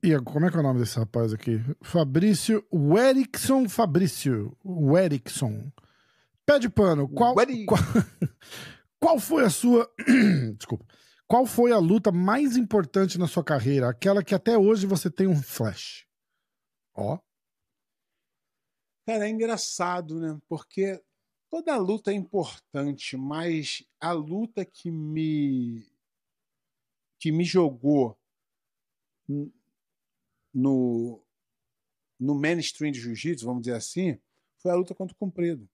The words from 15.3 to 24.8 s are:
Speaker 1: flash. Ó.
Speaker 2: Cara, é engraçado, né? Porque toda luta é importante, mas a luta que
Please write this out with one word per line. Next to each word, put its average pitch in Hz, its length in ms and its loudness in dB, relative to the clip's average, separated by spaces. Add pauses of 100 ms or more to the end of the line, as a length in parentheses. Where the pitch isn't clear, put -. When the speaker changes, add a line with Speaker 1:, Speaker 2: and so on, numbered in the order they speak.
Speaker 1:
flash. - 640 -8 (880)
Ó. 123 240 -6 (1900)
Speaker 2:
Cara, 220 200 -2
é 214 40 -4
engraçado, 180 880 -4
né? 156 260 -8
Porque 190 560 -6 (480)
toda 320 280 -4
luta 202 320 -2
é 202 40 -2
importante, 143 1000 -6
mas 151 680 -6 (160)
a 165 140 -4
luta 185 540 -6
que - 240 -12